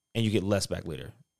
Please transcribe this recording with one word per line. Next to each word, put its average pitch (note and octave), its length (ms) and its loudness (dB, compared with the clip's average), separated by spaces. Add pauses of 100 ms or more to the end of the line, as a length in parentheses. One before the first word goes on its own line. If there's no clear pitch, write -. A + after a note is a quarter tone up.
(140)
And A#2 100 2
you A2 60 4
get G2+ 140 4
less G2 220 0
back F2 200 -6
later. C#2 260 -10 (280)